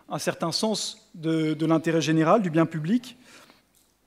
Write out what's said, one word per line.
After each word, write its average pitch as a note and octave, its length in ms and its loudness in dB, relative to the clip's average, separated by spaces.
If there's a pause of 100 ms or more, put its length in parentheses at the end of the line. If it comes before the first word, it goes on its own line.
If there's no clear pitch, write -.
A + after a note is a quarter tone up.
un D#3+ 120 -6
certain E3+ 320 -4
sens - 640 -4
de, D#3+ 400 -2
de D#3 100 -2
l'intérêt D#3+ 360 2
général, D#3+ 400 4
du F3+ 100 -2
bien D#3+ 160 2
public, E3+ 500 -4 (880)